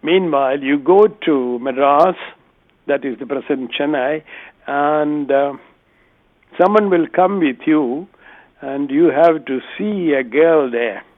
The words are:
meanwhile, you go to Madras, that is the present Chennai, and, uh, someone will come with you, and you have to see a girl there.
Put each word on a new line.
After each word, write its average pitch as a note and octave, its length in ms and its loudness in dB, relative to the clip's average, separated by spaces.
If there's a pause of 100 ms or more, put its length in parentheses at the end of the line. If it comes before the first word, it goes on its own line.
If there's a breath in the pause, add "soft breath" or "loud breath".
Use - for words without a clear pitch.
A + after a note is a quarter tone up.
meanwhile, D3+ 560 0
you C#3 180 -2
go F3+ 300 4
to C3 500 -2
Madras, C#3+ 600 2 (680)
that C#3 180 -2
is B2+ 140 -6
the C3 80 -12
present C3 460 -6
Chennai, D3 500 -2 (460 loud breath)
and, D3 640 -2
uh, C#3 240 0 (1040 soft breath)
someone G3+ 300 4
will E3+ 160 2
come F#3 320 0
with C3+ 260 -2
you, D3+ 420 0 (540 soft breath)
and C#3 300 -6
you D#3+ 180 4
have D#3 360 2
to C3 140 -4 (160)
see F#3+ 380 -2
a C3+ 100 0
girl D3 460 2
there. A#2 320 -4 (160)